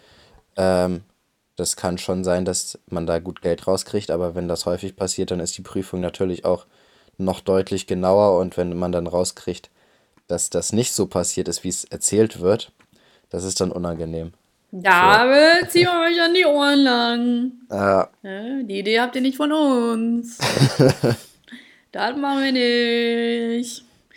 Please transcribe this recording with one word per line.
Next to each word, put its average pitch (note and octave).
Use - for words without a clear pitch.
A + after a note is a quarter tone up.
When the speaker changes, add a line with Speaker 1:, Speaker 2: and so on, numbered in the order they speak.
Speaker 1:
ähm, F#2
das -
kann F2+
schon F#2
sein, F2+
dass -
man E2+
da E2+
gut F2
Geld E2+
rauskriegt, F#2+
aber E2+
wenn F2
das -
häufig F#2
passiert, F#2
dann F2+
ist E2+
die F#2
Prüfung F#2+
natürlich F2+
auch F2+
noch F#2
deutlich F#2+
genauer F#2
und F#2
wenn F2
man F2+
dann E2+
rauskriegt, F2+
dass -
das F2
nicht A2+
so F#2+
passiert F2
ist, F2
wie F#2
es -
erzählt -
wird, G2
das F2+
ist F#2+
dann F#2
unangenehm. E2
Speaker 2:
Da F#3+
Speaker 1:
So. B3+
Speaker 2:
wird, E4
ziehen F4
wir E4+
euch E4+
an E4+
die F#4
Ohren C#4+
lang. A#3+
Speaker 1:
Ja. G2
Speaker 2:
Ja, A3
die G3
Idee A3
habt B3
ihr B3+
nicht C4
von D4
uns. A#3
Speaker 1:
<laughs> B2+
Speaker 2:
Das A3
machen C#4
wir C4+
nicht. A#3